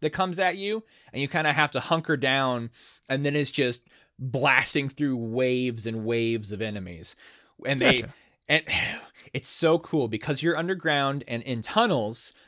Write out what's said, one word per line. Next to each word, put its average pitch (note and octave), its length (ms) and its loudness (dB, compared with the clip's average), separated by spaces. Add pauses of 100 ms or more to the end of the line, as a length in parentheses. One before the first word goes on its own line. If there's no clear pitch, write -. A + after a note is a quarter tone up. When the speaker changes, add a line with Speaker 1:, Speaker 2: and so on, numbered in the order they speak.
Speaker 1:
that D3+ 100 -2
comes F#3 260 -2
at F#3 200 2
you, G#3 260 -4 (280)
and C3+ 100 -4
you C#3 60 0
kinda D#3 260 2
have D3 180 2
to C3 80 -2
hunker D#3+ 380 0
down, C3 520 0 (400)
and C3+ 160 0
then C#3+ 100 0
it's C#3+ 160 2
just B2 360 0 (320)
blasting C3+ 720 2
through C3+ 280 -2
waves A#2+ 720 0
and A2+ 180 -4
waves A2+ 460 0
of G#2 100 -6
enemies. F#2 540 -6 (500)
And C3+ 140 0
they B2 220 4
Speaker 2:
Gotcha. - 120 -10 (340)
Speaker 1:
And D#3 160 2 (340)
<sighs> - 360 -16
it's - 160 -2
so E3 300 4
cool C#3+ 280 0
because B2+ 360 -4
you're D#3+ 140 2
underground D3 680 -2
and A#2 160 -6
in A#2+ 180 -4
tunnels, C3 720 0 (140)